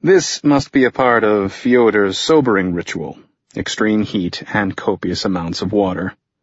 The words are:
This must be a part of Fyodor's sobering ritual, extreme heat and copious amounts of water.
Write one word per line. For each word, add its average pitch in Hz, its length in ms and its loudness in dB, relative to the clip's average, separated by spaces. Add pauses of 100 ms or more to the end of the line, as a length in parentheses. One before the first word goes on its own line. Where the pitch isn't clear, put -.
This 170 400 2
must 143 280 2
be 135 140 4
a 120 60 2
part 120 320 2
of 104 300 2
Fyodor's 107 640 2
sobering 110 560 2
ritual, 82 460 -8 (360)
extreme 107 460 -2
heat 98 400 -4 (100)
and 101 240 -2
copious 90 500 -4
amounts 85 360 -4
of 92 100 -6
water. 95 440 -2 (260)